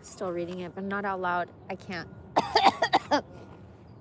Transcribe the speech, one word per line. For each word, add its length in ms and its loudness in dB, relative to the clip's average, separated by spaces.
Still 300 -6
reading 280 -4
it, 140 -8
but 100 -8
not 200 -2
out 160 -2
loud. 280 0
I 60 -6
can't. 380 -8
<coughs> 1900 2